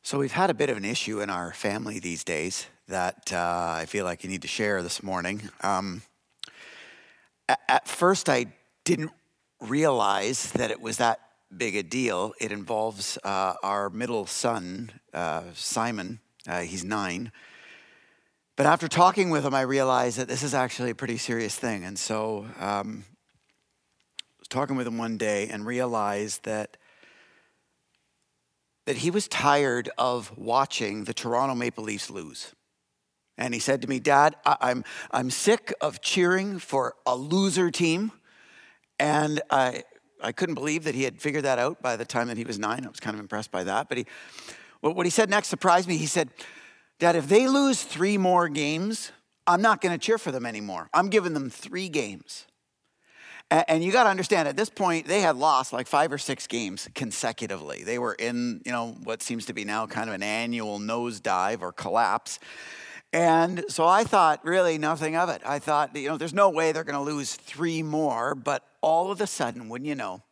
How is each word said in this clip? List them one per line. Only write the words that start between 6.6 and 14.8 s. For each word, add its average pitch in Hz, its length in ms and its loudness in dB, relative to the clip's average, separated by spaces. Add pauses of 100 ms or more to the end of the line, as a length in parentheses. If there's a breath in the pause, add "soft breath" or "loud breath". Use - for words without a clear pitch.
a-, 131 80 4 (120)
at 135 200 4
first, 180 400 2
I 123 180 2 (380)
didn't 160 260 0 (500)
realize 117 920 2
that 117 180 0
it 107 100 -6
was 113 180 -6
that 117 200 4 (380)
big 104 180 -2
a 101 80 0
deal. 104 580 -2
It 110 120 -4
involves, 104 720 -4
uh, 95 300 0 (100)
our 101 260 -2
middle 110 340 -4
son, 104 680 -4 (200)